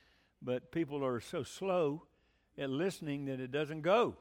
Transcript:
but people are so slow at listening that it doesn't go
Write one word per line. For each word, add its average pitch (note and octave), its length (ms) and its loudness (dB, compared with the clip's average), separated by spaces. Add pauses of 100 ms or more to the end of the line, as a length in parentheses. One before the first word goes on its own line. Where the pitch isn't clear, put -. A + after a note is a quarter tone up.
(420)
but B2+ 300 -4
people D3 320 -2
are B2 160 0
so D3 240 -4
slow F3 580 0 (560)
at C#3 100 -2
listening C#3+ 580 -2
that C3 120 -2
it B2+ 140 -6
doesn't D3+ 300 -2
go F3+ 380 4